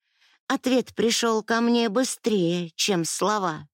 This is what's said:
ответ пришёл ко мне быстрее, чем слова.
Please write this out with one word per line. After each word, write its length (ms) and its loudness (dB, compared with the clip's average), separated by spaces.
ответ 460 0
пришёл 500 0
ко 180 0
мне 280 2
быстрее, 840 0
чем 300 0
слова. 680 -2